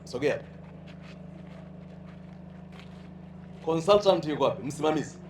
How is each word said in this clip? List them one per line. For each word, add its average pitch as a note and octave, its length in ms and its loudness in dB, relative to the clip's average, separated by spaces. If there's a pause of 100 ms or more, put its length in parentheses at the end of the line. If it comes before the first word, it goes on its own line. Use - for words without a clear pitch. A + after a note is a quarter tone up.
Sogea. B2+ 340 0 (3250)
Consultant F3 640 8
yuko C#3 180 4
wapi? G2 180 2
Msimamizi. D3 560 0 (120)